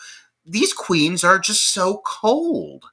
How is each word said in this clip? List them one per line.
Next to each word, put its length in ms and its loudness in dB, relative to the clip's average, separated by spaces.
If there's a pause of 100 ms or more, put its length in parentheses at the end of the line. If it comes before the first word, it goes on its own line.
(480)
These 260 0
queens 500 0
are 160 4
just 340 0
so 320 -2
cold. 880 -2